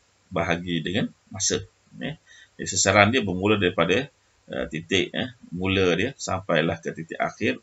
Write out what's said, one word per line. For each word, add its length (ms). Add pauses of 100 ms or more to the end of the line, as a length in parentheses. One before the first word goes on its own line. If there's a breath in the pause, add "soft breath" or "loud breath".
(300)
bahagi 560
dengan 240 (240)
masa. 240 (400)
Okey. 240 (400 soft breath)
Jadi 80
sesaran 400
dia 160
bermula 320
daripada, 480 (480)
uh, 160
titik, 480
eh, 160 (160)
mula 480
dia 160
sampailah 640
ke 160
titik 240
akhir 460